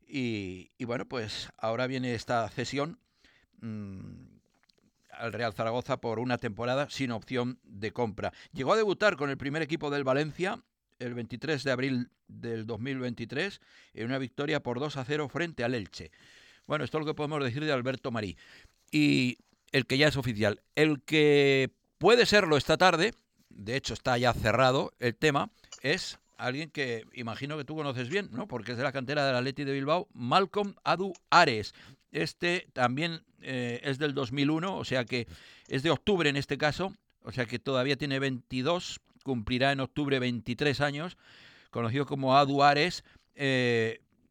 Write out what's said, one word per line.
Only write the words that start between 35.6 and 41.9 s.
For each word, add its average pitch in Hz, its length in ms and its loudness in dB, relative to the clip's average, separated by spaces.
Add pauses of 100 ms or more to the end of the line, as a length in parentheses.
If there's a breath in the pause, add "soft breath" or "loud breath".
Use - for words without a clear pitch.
es 135 160 -4
de 165 80 2
octubre 160 400 2
en 139 60 0
este 139 200 -2
caso, 151 380 -2 (300)
o 117 80 -12
sea 123 120 -2
que 120 140 -8
todavía 135 380 0
tiene 135 240 -2
veintidós, 135 800 -4 (240)
cumplirá 127 480 0
en 139 80 -2
octubre 139 380 0
veintitrés 123 640 0
años, 147 360 -4 (540 soft breath)
conocido 123 340 0